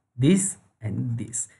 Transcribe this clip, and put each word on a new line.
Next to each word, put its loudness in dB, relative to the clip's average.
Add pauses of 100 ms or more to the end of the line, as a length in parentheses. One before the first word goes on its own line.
(160)
this 2 (220)
and -4
this. -8 (120)